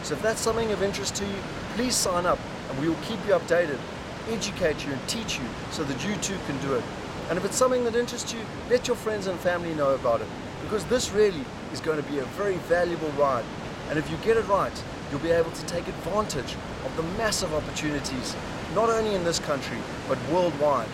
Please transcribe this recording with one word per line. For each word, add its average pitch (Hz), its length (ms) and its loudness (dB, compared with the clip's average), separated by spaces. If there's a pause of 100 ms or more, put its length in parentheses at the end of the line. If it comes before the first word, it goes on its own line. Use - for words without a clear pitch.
So 151 100 -2
if 131 80 -4
that's 220 180 2
something 226 300 2
of 190 140 2
interest 196 320 -2
to 196 100 -2
you, 196 80 -2 (400)
please 240 220 2
sign 180 280 2
up 165 140 4 (320)
and 131 100 -4
we 160 80 2
will 165 140 0
keep 220 240 -4
you 202 60 6
updated, 165 460 4 (500)
educate 180 560 0
you 143 80 -2
and 131 160 -4
teach 220 300 -4
you 135 60 -4 (260)
so - 140 -4
that 139 220 -2
you 208 100 0
too 185 200 -4 (100)
can 143 140 -4
do 139 140 0
it. 117 100 0 (460)
And 170 80 0
if 180 80 -2
it's 196 100 -2
something 254 280 4
that 226 100 0
interests 240 360 0
you, 226 100 -6 (280)
let 247 180 4
your 240 100 2
friends 208 300 -2
and 175 140 -2
family 175 340 0
know 139 200 4
about 120 260 4
it, 107 60 -4 (360)
because 202 220 0
this - 260 2
really 196 300 4 (320)
is 131 80 -6
going 156 160 0
to 143 140 -4
be 143 80 -2
a 131 60 -2 (120)
very 196 200 0 (120)
valuable 170 440 4
ride. 135 320 4 (440)
And 147 100 0
if 147 120 -2
you 160 80 -2
get 226 180 4
it 214 120 2
right, 165 240 4 (380)
you'll 143 100 -2
be 165 100 0
able 165 200 6
to - 140 -8
take 175 240 -4
advantage 165 680 -2 (280)
of 131 120 -4
the 160 80 0 (120)
massive 196 380 2
opportunities, 143 800 -2 (380)
not 226 160 4
only 220 240 2
in 180 100 0
this 165 140 2
country, 131 400 -2 (280)
but 131 120 0 (120)
worldwide 147 640 4